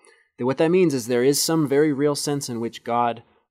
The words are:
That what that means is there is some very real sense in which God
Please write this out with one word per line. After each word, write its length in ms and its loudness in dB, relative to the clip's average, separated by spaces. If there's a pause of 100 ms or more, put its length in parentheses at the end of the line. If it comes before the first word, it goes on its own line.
(360)
That 80 -6
what 140 -2
that 120 2
means 220 4
is 140 -4
there 180 2
is 160 2
some 260 0
very 280 2
real 200 0
sense 360 -6
in 100 -6
which 240 -8
God 380 -2 (280)